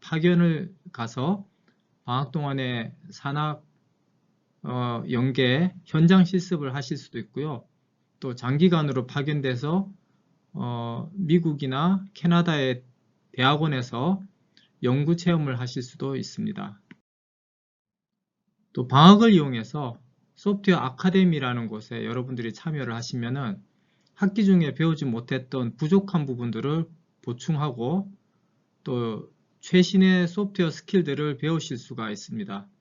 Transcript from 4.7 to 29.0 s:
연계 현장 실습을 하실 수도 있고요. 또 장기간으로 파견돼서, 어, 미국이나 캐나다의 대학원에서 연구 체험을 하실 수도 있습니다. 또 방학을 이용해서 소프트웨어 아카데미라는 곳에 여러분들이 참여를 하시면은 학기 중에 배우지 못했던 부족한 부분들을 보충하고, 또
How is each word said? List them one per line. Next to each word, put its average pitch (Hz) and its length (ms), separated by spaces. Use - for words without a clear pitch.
연계 131 640
현장 175 400
실습을 170 500
하실 143 220
수도 - 200
있고요. 131 460
또 127 160
장기간으로 143 720
파견돼서, 147 840
어, 120 600
미국이나 165 1000
캐나다의 160 720
대학원에서 143 920
연구 143 320
체험을 151 460
하실 127 200
수도 131 360
있습니다. 104 600
또 123 160
방학을 202 420
이용해서 139 680
소프트웨어 196 400
아카데미라는 131 880
곳에 110 380
여러분들이 123 480
참여를 139 400
하시면은 120 680
학기 196 320
중에 170 300
배우지 160 300
못했던 123 680
부족한 180 500
부분들을 123 600
보충하고, 143 880
또 117 480